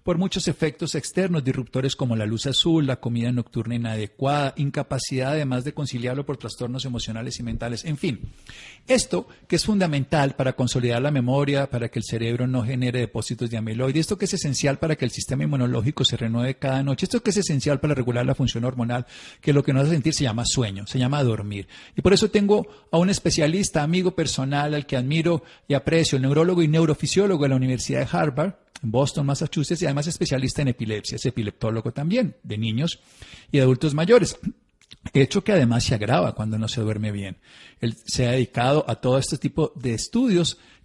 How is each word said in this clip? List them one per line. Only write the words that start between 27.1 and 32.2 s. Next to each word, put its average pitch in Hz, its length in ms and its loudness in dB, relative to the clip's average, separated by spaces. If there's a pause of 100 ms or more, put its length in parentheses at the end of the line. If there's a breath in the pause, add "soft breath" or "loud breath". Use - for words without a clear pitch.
de 139 40 4
la 135 80 2
Universidad 127 440 0
de 131 180 -2
Harvard, 156 360 0 (280)
en 113 80 -4
Boston, 139 360 2
Massachusetts, 156 560 -2
y - 40 0
además 143 200 0
especialista 139 560 -2
en 139 60 0
epilepsia, 110 480 -4
es - 80 -6
epileptólogo 113 680 -2
también, 175 500 0